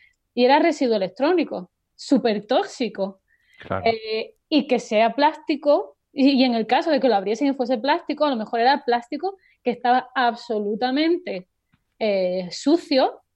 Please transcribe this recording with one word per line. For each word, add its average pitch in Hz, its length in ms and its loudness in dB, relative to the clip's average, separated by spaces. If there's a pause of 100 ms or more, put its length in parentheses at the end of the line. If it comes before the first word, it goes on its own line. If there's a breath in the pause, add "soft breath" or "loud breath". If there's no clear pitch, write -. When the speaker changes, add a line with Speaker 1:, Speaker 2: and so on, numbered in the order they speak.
(340 soft breath)
Speaker 1:
y 247 100 2
era 269 140 6
residuo 294 380 2
electrónico, 208 720 -2 (240)
súper 220 520 0
tóxico. 226 720 -4 (400 loud breath)
Speaker 2:
Claro. - 260 -6
Speaker 1:
Eh, 220 480 -4 (140)
y 294 180 2
que 247 120 0
sea 226 360 0
plástico, 294 840 0 (160)
y, 277 180 2 (120)
y - 20 4
en 240 100 2
el 220 120 0
caso 320 240 0
de 277 100 2
que 262 80 2
lo 214 80 4
abriesen 214 320 -2
y 269 60 0
fuese 254 240 -2
plástico, 302 460 -2
a 294 60 2
lo 254 60 -2
mejor 220 240 -4
era 269 240 2
plástico 285 520 -4 (260 loud breath)
que 247 80 -4
estaba 247 440 0
absolutamente, 240 1300 -2 (500)
eh, 185 520 -2
sucio, 294 680 0 (160)